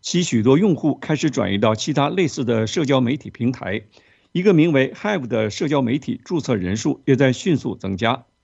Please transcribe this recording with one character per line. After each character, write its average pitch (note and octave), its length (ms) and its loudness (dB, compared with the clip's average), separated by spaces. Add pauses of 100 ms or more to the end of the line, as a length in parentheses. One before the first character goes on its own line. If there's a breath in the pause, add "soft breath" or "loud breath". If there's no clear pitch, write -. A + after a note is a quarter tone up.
其 F3+ 200 -2
许 A#2+ 200 0
多 C3 160 6
用 F#3 180 2
户 D3 180 0
开 - 220 -2
始 D#3 140 -2
转 G2 220 -2
移 G2+ 60 0
到 A2 160 2
其 C3+ 200 -4
他 D3 160 0
类 F3+ 180 0
似 B2 160 -6
的 A2 220 0
社 D#3+ 180 -2
交 C3+ 160 2
媒 B2+ 160 0
体 - 140 -16
平 B2 200 -4
台。 G#2+ 320 -8 (480 soft breath)
一 F3 120 -2
个 G3+ 100 6
名 E3 200 6
为 C3+ 200 2
Hive F#3+ 340 -4
的 A2 240 -2
社 D#3 160 -4
交 C#3 140 0
媒 B2+ 180 0
体 - 240 -8
注 C#3 180 -4
册 C3 140 -2
人 F#2 220 -2
数 C3+ 300 -4
也 C3+ 100 4
在 C3 160 4
迅 D#3+ 240 0
速 A#2+ 180 -6
增 G2 220 -6
加。 A2+ 300 -4 (180)